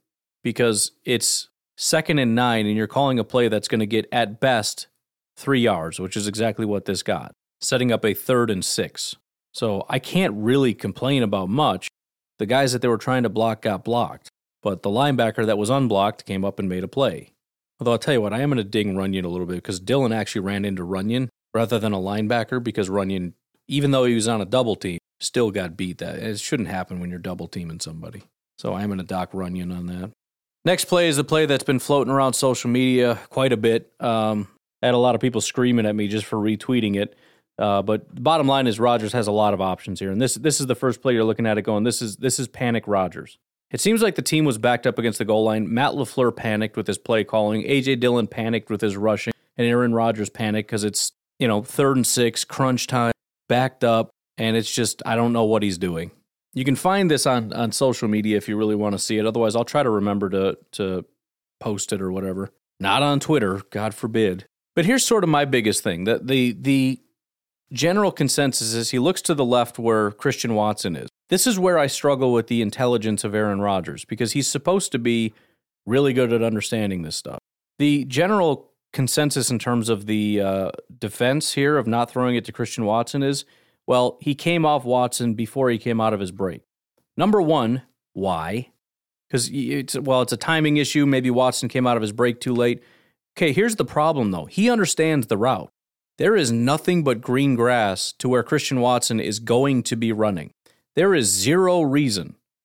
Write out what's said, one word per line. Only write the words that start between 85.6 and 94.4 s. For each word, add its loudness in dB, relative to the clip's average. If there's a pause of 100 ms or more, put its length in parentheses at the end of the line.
he 0
came -2
out 2
of -4
his -6
break. -6 (540)
Number 4
one, 2 (300)
why? -4 (580)
'Cause -2
y-, -4
it's, -8
well, 2
it's -2
a -4
timing 2
issue. 2
Maybe 2
Watson 2
came 0
out 2
of 0
his -4
break 0
too -4
late. 0 (560)
Okay, 2
here's 2
the 0
problem, 0
though. -6